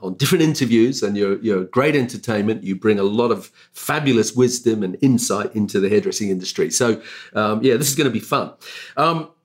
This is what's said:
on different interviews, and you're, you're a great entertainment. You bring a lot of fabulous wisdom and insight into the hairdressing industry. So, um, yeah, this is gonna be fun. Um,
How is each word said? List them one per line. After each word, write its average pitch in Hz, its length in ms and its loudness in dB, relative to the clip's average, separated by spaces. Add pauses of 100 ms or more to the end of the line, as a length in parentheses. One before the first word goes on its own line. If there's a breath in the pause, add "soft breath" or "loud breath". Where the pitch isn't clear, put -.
on 92 120 -8
different 165 280 2
interviews, 127 580 2
and 101 160 -2
you're, 98 260 0
you're 98 200 0
a 90 40 -6
great 147 280 0
entertainment. 107 680 -2
You 95 100 -4
bring 104 240 2
a 98 60 2
lot 117 260 0
of 98 220 -4 (200 soft breath)
fabulous 135 600 0
wisdom 120 480 2
and 92 180 -6
insight 113 540 2
into 104 240 0
the 95 100 2
hairdressing 98 420 0
industry. 90 420 -2
So, 117 280 0 (340 loud breath)
um, 107 280 0
yeah, 135 140 4
this 147 120 -2
is 135 60 -2
gonna 139 160 2
be 110 80 -4
fun. - 340 -4 (440 loud breath)
Um, 156 340 0 (140)